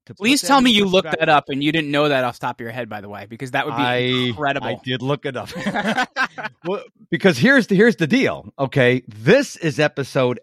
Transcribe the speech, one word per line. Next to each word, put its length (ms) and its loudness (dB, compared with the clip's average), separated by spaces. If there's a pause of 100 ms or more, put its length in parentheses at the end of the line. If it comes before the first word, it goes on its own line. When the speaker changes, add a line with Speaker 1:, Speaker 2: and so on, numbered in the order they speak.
Speaker 1:
to 80 -20
put 60 -20
Speaker 2:
Please 220 2
Speaker 1:
that 60 -6
Speaker 2:
tell 120 6
Speaker 1:
in 60 4
Speaker 2:
me 40 6
you 160 4
looked 200 2
Speaker 1:
perspective 240 -2
Speaker 2:
that 0 -
up 200 4
and 140 -4
you 80 2
didn't 180 -2
know 200 2
that 140 2
off 160 -4
the 60 -10
top 120 -6
of 60 -12
your 60 -10
head, 200 -10
by 120 -10
the 80 -16
way, 180 -14
because 240 -12
that 140 -2
would 100 -6
be 60 -2
Speaker 1:
I, 140 0
Speaker 2:
incredible. 720 -2
Speaker 1:
I 160 -6
did 180 -6
look 240 -4
it 100 -6
up. 200 -10
Speaker 2:
<laughs> 520 -4 (560)
Speaker 1:
Well, 200 -6 (260)
because 300 2
here's 260 4
the, 100 -2
here's 200 4
the 100 -2
deal, 540 -2
okay? 480 2
This 480 2
is 240 -4
episode 640 0